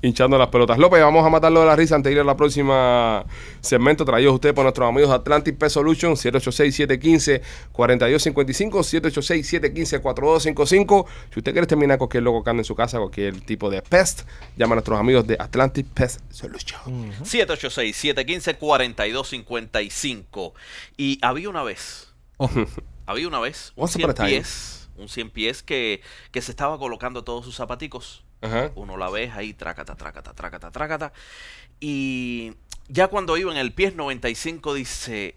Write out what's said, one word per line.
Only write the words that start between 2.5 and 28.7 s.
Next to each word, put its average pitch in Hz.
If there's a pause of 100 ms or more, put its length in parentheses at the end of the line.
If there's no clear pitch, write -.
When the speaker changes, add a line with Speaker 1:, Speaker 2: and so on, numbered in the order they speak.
Speaker 1:
segmento 143
traído 135
a -
usted 147
por 135
nuestros 127
amigos 139
de 131
Atlantic 143
Pest 151
Solution, 156
siete 127
ocho 127
seis, 143
siete 135
quince, 151 (300)
cuarenta 123
y -
dos 147
cincuenta 139
y 123
cinco, 202
siete 165
ocho 147
seis, 160
siete 151
quince, 151
cuatro 135
dos 160
cinco 147
cinco. 190 (260)
Si 110
usted 123
quiere 170
exterminar 147
cualquier 123
loco 117
que 117
ande 117
en 110
su 110
casa, 120
cualquier 98
tipo 107
de 95
pest, - (340)
llama 117
a -
nuestros 110
amigos 120
de 110
Atlantic 131
Pest - (100)
Solution. -
Speaker 2:
Ujú. 120
Speaker 3:
siete 202
ocho 139
seis, 113
siete 135
quince, 165
cuarenta 127
y 107
dos 131
cincuenta 113
y 104
cinco. 101 (440)
Y 139
había 143
una 170
vez, - (280)
Speaker 4:
Oh. 131 (580)
Speaker 3:
había 127
una 143
vez, 127
un 131
Speaker 1:
Once 170
upon 165
a -
Speaker 3:
cien 107
Speaker 1:
time. -
Speaker 3:
pies, - (160)
un 98
cien 113
pies 113
que, 117 (320)
que 127
se 120
estaba 143
colocando 123
todos 120
sus 123
zapaticos. 123 (180)
Speaker 1:
Ajá. 113